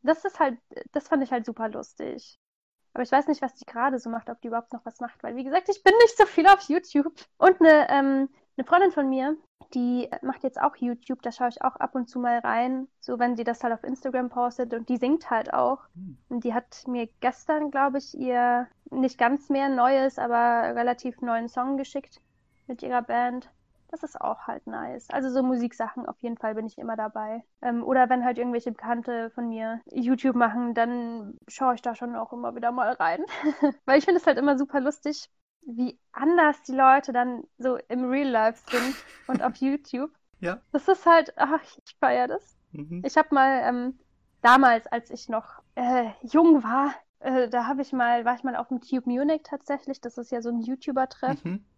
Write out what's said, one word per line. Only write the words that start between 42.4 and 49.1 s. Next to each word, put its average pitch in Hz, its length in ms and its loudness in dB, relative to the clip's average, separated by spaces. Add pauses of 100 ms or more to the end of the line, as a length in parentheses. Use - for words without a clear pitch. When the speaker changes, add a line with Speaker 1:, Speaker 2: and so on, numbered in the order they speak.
Speaker 2:
Mhm. 160 320 -12
Speaker 1:
Ich 277 140 0
hab 311 140 2
mal, 269 340 2
ähm, 247 320 -4 (460)
damals, 240 420 6
als 233 240 -6
ich - 200 -16
noch, - 340 -8 (100)
äh, 247 360 -2 (120)
jung 302 420 6
war, 262 300 0 (280)
äh, 254 280 0
da 240 160 -2
hab 269 140 -4
ich 277 120 -6
mal, 240 320 0
war 240 120 0
ich 240 80 -16
mal 262 120 -4
auf - 120 -6
dem 247 140 -6
Tube 254 260 -4
Munich 285 360 0